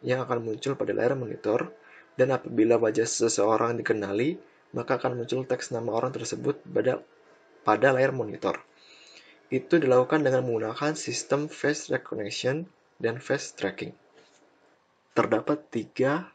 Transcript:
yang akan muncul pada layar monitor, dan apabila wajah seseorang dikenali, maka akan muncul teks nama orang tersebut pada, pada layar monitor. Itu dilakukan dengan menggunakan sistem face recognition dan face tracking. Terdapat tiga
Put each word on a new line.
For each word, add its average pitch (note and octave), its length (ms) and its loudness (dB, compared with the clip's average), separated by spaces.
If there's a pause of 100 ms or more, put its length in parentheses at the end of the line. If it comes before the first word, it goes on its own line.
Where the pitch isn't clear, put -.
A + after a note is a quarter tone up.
yang B2 240 -2
akan A#2+ 160 -2
muncul A2+ 320 -4
pada G#2 160 -2
layar A2 240 2
monitor, A#2+ 560 -2 (480)
dan C3 160 4
apabila A2+ 480 4
wajah A2 240 2
seseorang A2+ 720 2
dikenali, A2 640 -2 (320)
maka A#2+ 240 -2
akan B2 240 -2
muncul B2+ 240 -4
teks - 240 -4
nama A2+ 240 -4
orang B2 160 0
tersebut - 560 -4
pada, C3 320 0 (640)
pada A2 320 4
layar C3 160 4
monitor. G#2 480 -4 (960)
Itu C3 240 2
dilakukan C3 480 4
dengan B2+ 160 2
menggunakan A#2 560 -2
sistem C#3 480 -2
face D3 480 -4
recognition B2 720 -4 (320)
dan A2+ 240 -4
face - 320 -4
tracking. F#2 400 -8 (1200)
Terdapat A2+ 560 0
tiga C3+ 640 -2